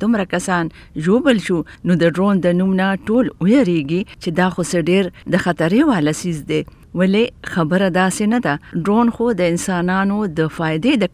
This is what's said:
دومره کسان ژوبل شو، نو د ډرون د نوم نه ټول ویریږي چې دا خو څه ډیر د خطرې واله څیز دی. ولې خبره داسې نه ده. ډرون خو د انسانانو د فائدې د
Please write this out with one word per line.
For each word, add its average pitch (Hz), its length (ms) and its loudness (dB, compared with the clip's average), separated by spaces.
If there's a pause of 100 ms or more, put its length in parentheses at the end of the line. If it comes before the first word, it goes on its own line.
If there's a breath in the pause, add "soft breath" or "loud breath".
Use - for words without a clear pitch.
دومره 214 320 0
کسان 175 340 -2 (380 loud breath)
ژوبل 240 400 2
شو، 170 160 0 (220 loud breath)
نو 175 180 2
د 165 160 4
ډرون 196 260 2
د 175 140 2
نوم 190 220 0
نه 190 80 0 (180)
ټول 226 260 0 (140)
ویریږي 180 560 2 (200 loud breath)
چې 180 80 -4 (120)
دا 185 140 2
خو 175 160 -2
څه 180 60 0 (120)
ډیر 185 200 2 (220 loud breath)
د 175 140 0
خطرې 175 360 2 (100)
واله 151 280 0
څیز 160 320 -6
دی. 156 80 0 (380 loud breath)
ولې 196 560 0
خبره 180 420 0
داسې 185 340 0
نه 240 140 2
ده. 151 100 0 (300 loud breath)
ډرون 226 320 2
خو 233 100 -2 (140)
د 175 140 2
انسانانو 185 640 -2 (220)
د 160 180 0
فائدې 170 460 0
د 180 120 -2